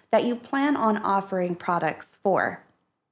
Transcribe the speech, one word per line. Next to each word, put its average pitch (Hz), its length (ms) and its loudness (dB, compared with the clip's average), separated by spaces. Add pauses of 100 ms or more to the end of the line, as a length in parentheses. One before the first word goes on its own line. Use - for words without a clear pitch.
(100)
that - 140 4
you 240 100 0
plan 277 420 0
on 214 220 2
offering 190 560 -2
products 170 680 -4
for. 175 420 0 (480)